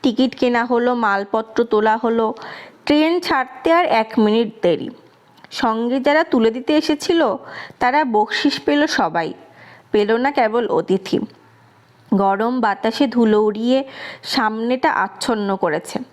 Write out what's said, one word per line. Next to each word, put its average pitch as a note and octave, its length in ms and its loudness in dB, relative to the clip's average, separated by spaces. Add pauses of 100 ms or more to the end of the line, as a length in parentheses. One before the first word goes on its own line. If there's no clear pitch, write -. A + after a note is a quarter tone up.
টিকিট B3+ 340 0
কেনা A#3+ 300 0
হলো, A#3+ 300 0
মালপত্র A3 680 -2
তোলা A3 340 2
হলো। A3+ 360 0 (520)
ট্রেন D#4 340 2
ছাড়তে D#4+ 540 0
আর F4 120 4
এক A3 320 0
মিনিট A3 440 2
দেরি। - 280 0 (640)
সঙ্গে A#3+ 480 -2
যারা D4 240 2
তুলে A3+ 280 2
দিতে B3+ 260 0
এসেছিল, D4+ 580 0 (440)
তারা C4+ 260 2
বকশিস G#3+ 540 0
পেল D4 280 0
সবাই, E3 460 -2 (580)
পেল G#3+ 260 2
না C4 140 0
কেবল A#3 360 0
অতিথি। - 520 -2 (920)
গরম G3+ 480 0
বাতাসে A3 460 0
ধুলো A3 340 2
উড়িয়ে A3+ 420 0 (400)
সামনেটা A#3 680 -2
আচ্ছন্ন G3+ 640 -2
করেছে। F3 440 -4 (140)